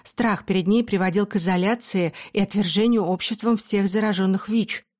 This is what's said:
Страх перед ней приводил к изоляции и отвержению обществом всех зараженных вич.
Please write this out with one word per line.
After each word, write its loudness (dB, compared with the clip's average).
Страх -2
перед 0
ней 4
приводил 0
к -8
изоляции 0
и 0
отвержению 2
обществом 0
всех 0
зараженных 0
вич. -2